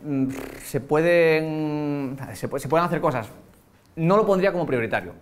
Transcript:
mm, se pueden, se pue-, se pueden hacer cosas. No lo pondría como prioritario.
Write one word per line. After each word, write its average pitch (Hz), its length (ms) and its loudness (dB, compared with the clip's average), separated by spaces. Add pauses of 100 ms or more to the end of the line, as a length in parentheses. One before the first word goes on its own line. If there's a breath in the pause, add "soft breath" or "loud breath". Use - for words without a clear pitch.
mm, 135 240 -2 (360)
se - 160 -4
pueden, 151 1400 2 (160)
se 107 160 -8
pue-, 139 100 -6
se 139 100 -10
pueden 165 160 4
hacer 165 160 -2
cosas. 127 260 0 (680)
No 165 200 2
lo 214 100 4
pondría 190 260 2
como 175 160 -2
prioritario. 107 540 -2